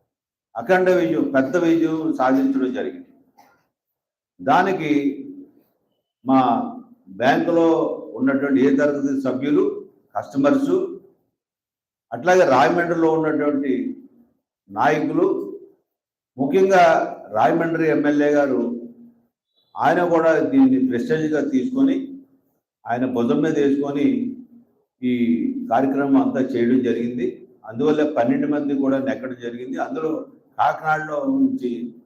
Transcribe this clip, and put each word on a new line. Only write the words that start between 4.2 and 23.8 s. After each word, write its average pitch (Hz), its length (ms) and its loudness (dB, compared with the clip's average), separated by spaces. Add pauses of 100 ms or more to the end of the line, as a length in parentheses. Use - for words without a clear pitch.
దానికి 160 500 2 (1300)
మా 127 440 2 (380)
బ్యాంకులో 165 580 0 (480)
ఉన్నటువంటి 135 520 2
ఏ 135 100 4
తరగతి 139 440 0
సభ్యులు, 147 640 -2 (320)
కస్టమర్స్, 139 840 0 (1120)
అట్లాగే 175 320 4
రాజమండ్రిలో 165 680 4
ఉన్నటువంటి 139 880 -2 (680)
నాయకులు, 240 880 0 (800)
ముఖ్యంగా 185 440 4 (500)
రాజమండ్రి 165 560 0
ఎమ్మెల్యే 147 420 2
గారు, 127 500 0 (960)
ఆయన 160 320 2
కూడా 160 300 2
దీన్ని 131 500 4
ప్రెస్టీజ్గా 151 600 -2
తీసుకొని, 131 720 -2 (680)
ఆయన 120 200 -2
భుజం 123 340 0
మీద 156 180 0
వేసుకొని 139 800 0 (640)